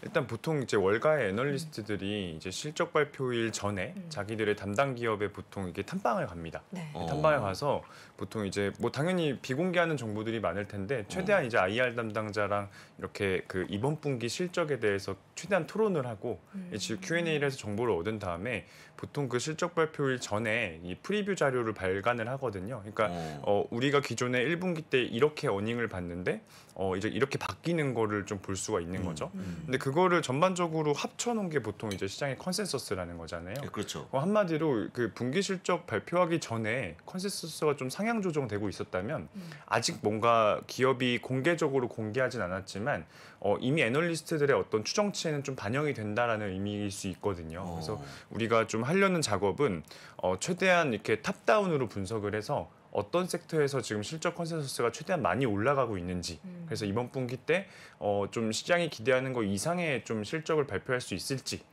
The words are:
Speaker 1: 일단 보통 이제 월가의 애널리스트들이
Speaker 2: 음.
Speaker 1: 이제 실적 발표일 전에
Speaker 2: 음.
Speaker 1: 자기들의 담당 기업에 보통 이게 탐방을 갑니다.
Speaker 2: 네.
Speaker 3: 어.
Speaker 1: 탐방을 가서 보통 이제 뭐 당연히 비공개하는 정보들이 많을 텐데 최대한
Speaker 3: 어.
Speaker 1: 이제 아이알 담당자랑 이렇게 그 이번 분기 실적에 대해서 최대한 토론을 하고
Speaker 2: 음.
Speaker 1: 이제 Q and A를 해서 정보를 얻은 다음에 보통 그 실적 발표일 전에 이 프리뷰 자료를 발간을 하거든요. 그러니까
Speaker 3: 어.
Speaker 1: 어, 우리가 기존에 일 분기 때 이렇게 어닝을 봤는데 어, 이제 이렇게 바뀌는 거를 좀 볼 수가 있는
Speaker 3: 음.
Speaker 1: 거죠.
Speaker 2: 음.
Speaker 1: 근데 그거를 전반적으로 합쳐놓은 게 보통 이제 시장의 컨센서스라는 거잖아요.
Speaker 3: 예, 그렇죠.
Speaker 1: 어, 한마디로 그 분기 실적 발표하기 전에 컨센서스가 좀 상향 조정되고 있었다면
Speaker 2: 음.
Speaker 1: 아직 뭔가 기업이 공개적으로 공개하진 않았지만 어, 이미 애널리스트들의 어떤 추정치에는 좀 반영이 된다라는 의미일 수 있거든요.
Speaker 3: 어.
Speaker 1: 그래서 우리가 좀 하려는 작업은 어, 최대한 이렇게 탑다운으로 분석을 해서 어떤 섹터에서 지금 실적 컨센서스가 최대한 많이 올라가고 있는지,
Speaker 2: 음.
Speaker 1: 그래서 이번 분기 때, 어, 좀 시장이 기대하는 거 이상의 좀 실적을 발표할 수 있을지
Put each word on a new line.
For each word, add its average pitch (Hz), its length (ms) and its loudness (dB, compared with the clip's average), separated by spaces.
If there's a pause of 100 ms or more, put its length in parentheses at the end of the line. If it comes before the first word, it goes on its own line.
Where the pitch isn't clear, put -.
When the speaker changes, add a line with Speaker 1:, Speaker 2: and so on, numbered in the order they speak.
Speaker 1:
일단 147 240 0
보통 143 340 -2
이제 113 160 2
월가의 110 520 4
애널리스트들이 104 1040 -2
Speaker 2:
음. 80 40 -8
Speaker 1:
이제 92 140 -8
실적 160 420 -4
발표일 127 580 2
전에 104 460 -2
Speaker 2:
음. 185 120 -10
Speaker 1:
자기들의 104 460 0
담당 107 380 0
기업에 107 380 0
보통 95 360 -8
이게 87 140 -4
탐방을 190 460 0
갑니다. 82 420 -8
Speaker 2:
네. 180 240 -8
Speaker 3:
어. 87 140 -4
Speaker 1:
탐방을 151 320 4
가서 101 420 0 (340)
보통 - 300 -4
이제 98 320 0
뭐 117 140 0
당연히 156 480 0
비공개하는 170 580 2
정보들이 110 420 -2
많을 98 280 0
텐데 101 400 -4
최대한 185 360 2
Speaker 3:
어. 127 40 -2
Speaker 1:
이제 113 100 2
아이알 113 380 4
담당자랑 104 720 0 (300)
이렇게 95 480 0
그 92 220 -2
이번 131 300 0
분기 117 300 -2
실적에 165 500 -2
대해서 101 360 0 (180)
최대한 185 320 0
토론을 196 400 0
하고 117 340 -4 (140)
Speaker 2:
음. 185 180 -10
Speaker 1:
이제 110 300 -4
Q 165 140 -2
and 170 160 0
A를 143 160 2
해서 135 100 -2
정보를 107 380 0
얻은 101 240 -2
다음에 95 480 -4 (300)
보통 143 320 -4
그 120 80 0
실적 156 380 -2
발표일 147 440 2
전에 107 640 -2
이 90 120 -6
프리뷰 202 400 -2
자료를 127 380 2
발간을 98 560 0
하거든요. 120 500 -4
그러니까 104 320 0
Speaker 3:
어. 80 320 -6
Speaker 1:
어, 101 280 4
우리가 135 300 4
기존에 123 400 0
일 165 180 0
분기 175 220 -2
때 139 200 2
이렇게 143 460 2
어닝을 113 400 0
봤는데 90 540 -4 (320)
어, 95 220 0
이제 101 120 0
이렇게 - 320 2
바뀌는 160 560 -2
거를 104 300 2
좀 104 140 -4
볼 98 160 -6
수가 98 260 0
있는 90 200 -4
Speaker 3:
음. 90 40 -2
Speaker 1:
거죠. 87 300 -4
Speaker 2:
음. 180 300 -6
Speaker 1:
근데 127 120 -2
그거를 170 440 4
전반적으로 160 720 2
합쳐놓은 220 560 -2
게 151 100 0
보통 110 320 -6
이제 95 160 -4
시장의 135 300 -4
컨센서스라는 117 800 -4
거잖아요. 85 460 -8
Speaker 3:
예, - 40 -6
그렇죠. - 440 -6
Speaker 1:
어, 131 80 0
한마디로 160 720 2
그 113 220 0
분기 127 260 0
실적 185 460 -2
발표하기 170 520 2
전에 113 560 -2 (100)
컨센서스가 175 720 -2
좀 131 120 -4
상향 220 320 -2
조정되고 123 480 0
있었다면 92 640 -4
Speaker 2:
음. - 140 -12 (160)
Speaker 1:
아직 117 360 2
뭔가 110 640 6
기업이 123 520 4
공개적으로 135 680 2
공개하진 120 540 -2
않았지만 98 640 -2 (340)
어, 101 200 4
이미 147 220 4
애널리스트들의 147 760 2
어떤 107 280 2
추정치에는 165 600 0
좀 135 120 -6
반영이 135 380 -2
된다라는 107 580 0
의미일 101 400 -2
수 - 180 -6
있거든요. 85 520 -4
Speaker 3:
어. 85 140 -6
Speaker 1:
그래서 80 260 -6 (280)
우리가 110 380 2
좀 110 160 0
하려는 185 380 4
작업은 98 640 2 (340)
어, 92 220 0
최대한 180 540 4
이렇게 107 280 0
탑다운으로 190 680 2
분석을 101 480 -4
해서 107 340 -2 (200)
어떤 - 380 0
섹터에서 143 540 0
지금 107 200 -2
실적 160 320 -2
컨센서스가 151 580 -2
최대한 165 300 -2
많이 104 240 4
올라가고 117 540 2
있는지, 87 460 -4
Speaker 2:
음. 175 200 -12
Speaker 1:
그래서 113 200 -4
이번 117 260 0
분기 127 260 -4
때, 185 300 0 (320)
어, 101 320 2
좀 113 200 0
시장이 175 380 2
기대하는 127 440 2
거 120 100 0
이상의 139 600 0
좀 110 200 -2
실적을 156 420 0
발표할 123 340 -2
수 - 140 -6
있을지 107 480 -4 (120)